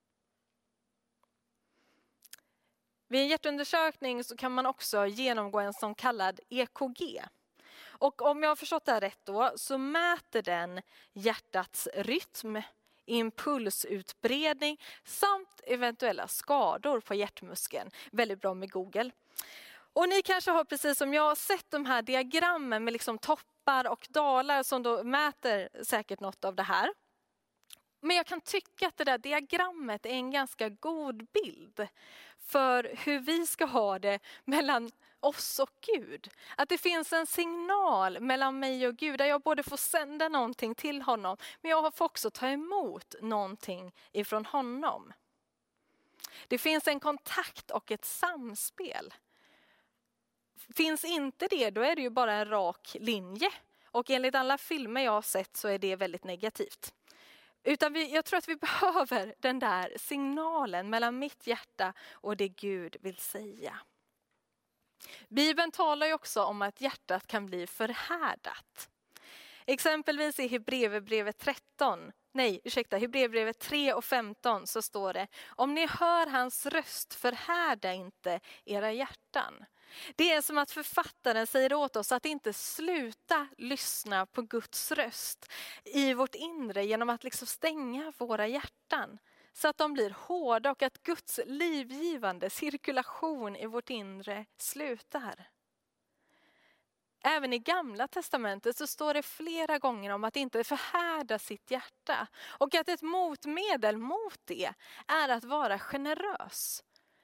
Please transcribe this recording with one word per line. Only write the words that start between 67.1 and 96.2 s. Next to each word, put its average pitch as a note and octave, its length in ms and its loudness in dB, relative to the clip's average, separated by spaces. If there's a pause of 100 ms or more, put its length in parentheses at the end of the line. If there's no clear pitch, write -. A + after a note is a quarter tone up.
kan G#3 180 -2
bli F3+ 220 -6
förhärdat. - 1200 -6 (760)
Exempelvis D4+ 760 2
i C4 80 0
Hebreerbrevet G#3+ 880 0
tretton, G3+ 760 -2 (200)
nej, A#3+ 320 2
ursäkta, A#3+ 340 0
Hebreerbrevet A3+ 600 2
tre C#4+ 340 2
och A#3+ 120 0
femton G#3+ 600 0
så A3+ 140 -2
står G3 320 -4
det: F#3 140 -4 (180)
"Om C4+ 280 0
ni D#4+ 140 2
hör E4+ 400 4
hans B3+ 380 0
röst, - 480 -4
förhärda B3 800 0
inte F3+ 460 -4 (260)
era G#3 260 0
hjärtan." - 720 -4 (500)
Det E4+ 160 6
är D4+ 100 4
som D4+ 160 -2
att C#4+ 140 2
författaren A#3+ 760 0
säger C4+ 260 4
åt C#4+ 220 2
oss G#3 160 -2
att B3 140 2
inte D4 280 -2
sluta D4+ 960 -2 (100)
lyssna G#3+ 680 -2
på - 160 -4
Guds - 500 -4
röst - 600 -4 (320)
i C4+ 300 2
vårt B3+ 220 0
inre A#3+ 500 -4
genom A3 240 0
att A#3+ 140 -4
liksom B3+ 240 -8
stänga D4+ 720 -4
våra A3 300 -2
hjärtan B3+ 720 -4 (340)
så - 140 2
att D4 100 2
de D4+ 160 2
blir A3+ 160 2
hårda C4 640 2
och C4+ 100 -10
att C4 220 0
Guds - 420 -4
livgivande C4+ 1040 -2
cirkulation C#4 1080 -2
i G#3 100 -6
vårt A3+ 240 -6
inre G3+ 560 -8 (120)
slutar. B3+ 920 -8 (1700)